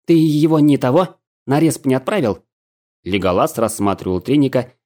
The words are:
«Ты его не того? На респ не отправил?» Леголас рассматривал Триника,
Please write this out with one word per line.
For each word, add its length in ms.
«Ты 80
его 460
не 160
того? 400
На 140
респ 260
не 80
отправил?» 500
Леголас 540
рассматривал 600
Триника, 520